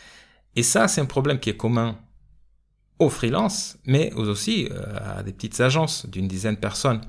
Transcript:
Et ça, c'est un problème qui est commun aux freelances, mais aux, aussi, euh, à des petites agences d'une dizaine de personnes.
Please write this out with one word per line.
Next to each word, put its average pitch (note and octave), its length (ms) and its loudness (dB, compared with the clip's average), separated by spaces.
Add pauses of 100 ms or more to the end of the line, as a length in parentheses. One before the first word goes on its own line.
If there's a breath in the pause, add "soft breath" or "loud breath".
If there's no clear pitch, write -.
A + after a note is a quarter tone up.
(560 loud breath)
Et A#2 80 2
ça, G#3 240 4
c'est - 140 0
un C#3 40 2
problème C3+ 340 0
qui - 120 -2
est G#2 60 -4
commun A#2 420 0 (1000)
aux D#3 120 6
freelances, E3 760 -2
mais C3+ 280 4
aux, A2 140 -2
aussi, D3+ 440 -2
euh, G2 460 -8
à G2 60 -8
des G2 100 -8
petites - 260 -6
agences D3 480 2
d'une F#2+ 200 -4
dizaine G2 280 -2
de G#2 40 -6
personnes. A2 500 0